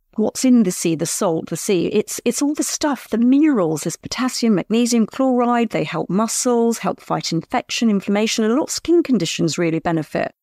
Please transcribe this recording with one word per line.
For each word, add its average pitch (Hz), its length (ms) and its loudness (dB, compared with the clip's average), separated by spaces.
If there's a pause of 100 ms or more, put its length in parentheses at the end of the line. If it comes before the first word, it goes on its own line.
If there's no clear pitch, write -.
(160)
what's - 280 -2
in 247 180 6
the 185 80 2
sea, 170 240 -2
the 156 120 -4
salt, 165 420 -2
the 170 80 -6
sea. 175 300 0
It's, - 380 -2
it's 240 180 0
all 294 120 0
the 302 80 -4
stuff, - 460 -4
the 214 100 -2
minerals, 240 640 2
there's 165 140 -6
potassium, 240 580 -2
magnesium 233 520 2
chloride. 240 640 0
They 156 140 -2
help 147 240 -6
muscles, 233 680 0
help - 220 -4
fight - 320 -4
infection, - 580 -2
inflammation, 208 540 0
and 220 80 2
a 240 40 2
lot 311 80 0
of - 60 -10
skin 330 320 2
conditions 170 560 0
really 165 220 0
benefit - 520 -4 (100)